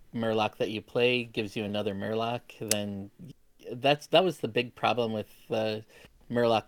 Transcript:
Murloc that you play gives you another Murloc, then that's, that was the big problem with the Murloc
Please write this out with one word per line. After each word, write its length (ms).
Murloc 420
that 140
you 100
play 440
gives 320
you 80
another 300
Murloc, 460
then 520
that's, 360
that 160
was 140
the 100
big 260
problem 380
with 160
the 360
Murloc 380